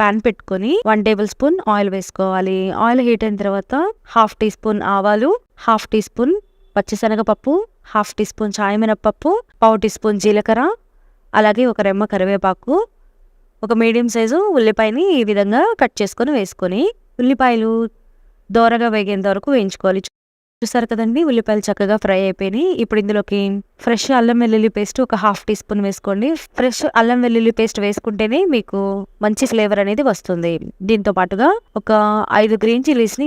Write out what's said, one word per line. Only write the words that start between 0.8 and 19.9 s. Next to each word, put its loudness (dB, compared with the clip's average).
వన్ 2
టేబుల్ 0
స్పూన్ 0
ఆయిల్ 0
వేసుకోవాలి. -2
ఆయిల్ 2
హీట్ 0
అయిన -4
తర్వాత -4
హాఫ్ 2
టీ 0
స్పూన్ -4
ఆవాలు, 2
హాఫ్ 0
టీ 2
స్పూన్ 0
పచ్చిశనగపప్పు, -2
హాఫ్ -2
టీ -2
స్పూన్ -6
చాయ్ -2
మినప్పప్పు, 0
పావు 6
టీ 0
స్పూన్ -2
జీలకర్ర, 2
అలాగే 2
ఒక -4
రెమ్మ 0
కరివేపాకు, -2
ఒక -4
మీడియం 2
సైజు 0
ఉల్లిపాయని 2
ఈ 2
విధంగా 2
కట్ 0
చేసుకొని -2
వేసుకొని -4
ఉల్లిపాయలు 2
దోరగా 2
వేగేంత -2
వరకు -2
వేయించుకోవాలి. 0